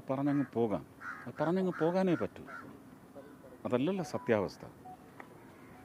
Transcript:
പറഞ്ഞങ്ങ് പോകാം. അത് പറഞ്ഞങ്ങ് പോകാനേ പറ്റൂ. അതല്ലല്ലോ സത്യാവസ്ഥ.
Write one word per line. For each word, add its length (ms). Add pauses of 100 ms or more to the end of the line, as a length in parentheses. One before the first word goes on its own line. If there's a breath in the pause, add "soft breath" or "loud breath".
പറഞ്ഞങ്ങ് 360 (120)
പോകാം. 260 (400)
അത് 180
പറഞ്ഞങ്ങ് 400
പോകാനേ 420
പറ്റൂ. 200 (1200)
അതല്ലല്ലോ 380 (100)
സത്യാവസ്ഥ. 480 (1200)